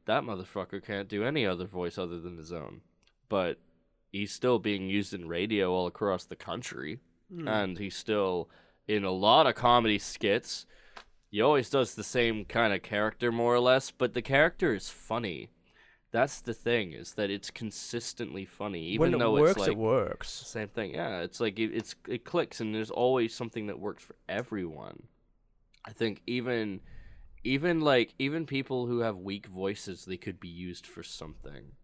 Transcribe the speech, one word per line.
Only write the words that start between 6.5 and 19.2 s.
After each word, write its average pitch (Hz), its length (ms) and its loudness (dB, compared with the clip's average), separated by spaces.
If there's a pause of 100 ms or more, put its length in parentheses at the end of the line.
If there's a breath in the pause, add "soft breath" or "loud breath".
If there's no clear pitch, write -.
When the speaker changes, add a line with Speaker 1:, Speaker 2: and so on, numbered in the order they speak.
Speaker 2:
Hmm. 165 140 -6
Speaker 1:
And 98 300 0
he's 98 180 -8
still 95 540 0 (380 soft breath)
in 104 160 0
a 95 80 0
lot 110 340 8
of 123 80 4
comedy 117 460 6
skits. - 640 0 (640 loud breath)
He 104 100 0
always 135 300 6
does 131 240 2
the 110 80 -6
same 113 420 0
kind 113 280 2
of 95 100 0
character, 107 480 0
more 117 240 4
or 123 60 6
less, 127 320 4
but 123 220 0
the 123 80 0
character 143 520 4
is 95 160 -4
funny. 101 600 -6 (600 soft breath)
That's 127 300 0
the 117 140 -6
thing, 113 380 0
is - 220 -12
that 101 160 0
it's 101 220 -6
consistently 104 920 -8
funny, 98 420 -8
even 101 140 0 (120)
Speaker 2:
When - 20 2
it 151 40 2
Speaker 1:
though 117 160 4